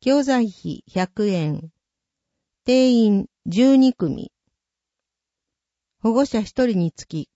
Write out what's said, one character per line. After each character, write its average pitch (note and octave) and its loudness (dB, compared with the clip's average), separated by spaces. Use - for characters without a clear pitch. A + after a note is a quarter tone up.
教 C#4 2
材 B3+ -2
費 - -12
百 F#3+ -4
円。 D#3+ -4
定 B3+ 2
員 A3 2
十 B3+ 2
二 C4 4
組。 - -8
保 A3+ 0
護 C4 2
者 A#3 -4
一 B3+ -4
人 G#3+ -2
に E3+ -2
つ - -20
き D#3 -12